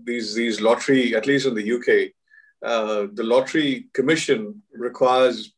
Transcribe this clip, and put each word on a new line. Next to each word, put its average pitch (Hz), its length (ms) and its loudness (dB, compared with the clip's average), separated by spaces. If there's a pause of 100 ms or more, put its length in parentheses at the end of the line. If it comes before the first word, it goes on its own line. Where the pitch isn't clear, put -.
these, 117 320 -6
these 113 260 -2
lottery, 120 540 2
at 107 100 -2
least 135 220 2
in 120 80 -2
the 107 80 -4
U 120 180 -2
K, 104 320 2 (500)
uh, 107 500 -2
the 113 100 -6
lottery 131 680 0
commission 131 680 -2 (100)
requires 123 880 0